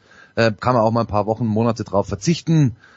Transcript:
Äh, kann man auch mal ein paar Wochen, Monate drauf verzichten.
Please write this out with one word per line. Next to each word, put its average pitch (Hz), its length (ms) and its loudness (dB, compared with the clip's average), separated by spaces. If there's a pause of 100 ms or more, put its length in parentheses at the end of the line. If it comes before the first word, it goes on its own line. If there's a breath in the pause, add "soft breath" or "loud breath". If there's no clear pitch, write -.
(360 soft breath)
Äh, 113 240 2
kann 123 140 0
man 117 100 4
auch 110 80 2
mal 117 100 0
ein 104 60 -2
paar 104 200 -2
Wochen, 113 180 -2
Monate 110 400 0
drauf 98 220 -2
verzichten. 156 680 0 (220 soft breath)